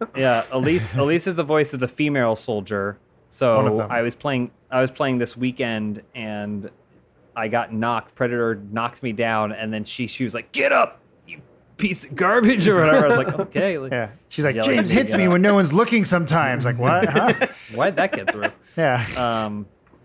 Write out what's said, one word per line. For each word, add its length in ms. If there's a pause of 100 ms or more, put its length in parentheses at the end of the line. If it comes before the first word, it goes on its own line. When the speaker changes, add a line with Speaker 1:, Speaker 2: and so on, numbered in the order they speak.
Speaker 1:
<laughs> 100
Speaker 2:
Yeah, 360
Elise, 420
Elise 340
is 80
the 80
voice 300
of 60
the 80
female 480
soldier. 640 (320)
So 260
Speaker 3:
One 100
of 100
them. 140
Speaker 2:
I 120
was 120
playing, 360 (200)
I 80
was 120
playing 260
this 180
weekend, 680 (120)
and 540 (680)
I 100
got 260
knocked, 420
Predator 400 (160)
knocked 320
me 100
down, 400
and 200
then 120
she, 220
she 160
was 100
like, 180
"Get 220
up, 260 (280)
you 120 (380)
piece 320
of 60
garbage," 520
or 120
whatever. 260
I 120
was 0 (100)
like, 120
Speaker 3:
<laughs> 80
Speaker 2:
"Okay." 300
Like, 140
Speaker 3:
Yeah. 180 (200)
She's 140
like, 120
Speaker 2:
yelling 160
at 40
Speaker 3:
"James 140
Speaker 2:
me 60
to 60
Speaker 3:
hits 120
Speaker 2:
get 60
Speaker 3:
me 80
Speaker 2:
up. 60
Speaker 3:
when 80
no 120
one's 180
looking 320
sometimes." 600
Like, 140
"What? 280
Huh?" 260 (260)
Speaker 2:
<laughs> 160
Why'd 220
that 140
get 200
through? 200 (240)
Speaker 3:
Yeah. 300 (120)
Speaker 2:
Um, 500 (380)